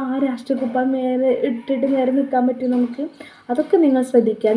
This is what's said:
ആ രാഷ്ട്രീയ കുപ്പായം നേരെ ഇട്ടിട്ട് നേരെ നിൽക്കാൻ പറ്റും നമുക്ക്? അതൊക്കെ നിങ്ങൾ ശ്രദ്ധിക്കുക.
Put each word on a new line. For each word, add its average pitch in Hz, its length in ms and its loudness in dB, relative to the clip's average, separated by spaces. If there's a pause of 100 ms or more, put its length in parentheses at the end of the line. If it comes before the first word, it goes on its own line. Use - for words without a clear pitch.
ആ 254 80 -2 (120)
രാഷ്ട്രീയ 247 360 -4
കുപ്പായം 254 340 0
നേരെ 254 340 0 (180)
ഇട്ടിട്ട് 240 360 -2 (100)
നേരെ 254 240 2
നിൽക്കാൻ 262 300 0
പറ്റും 254 280 -2
നമുക്ക്? 247 280 -2 (460)
അതൊക്കെ 302 320 0
നിങ്ങൾ 262 260 4
ശ്രദ്ധിക്കുക. 226 480 2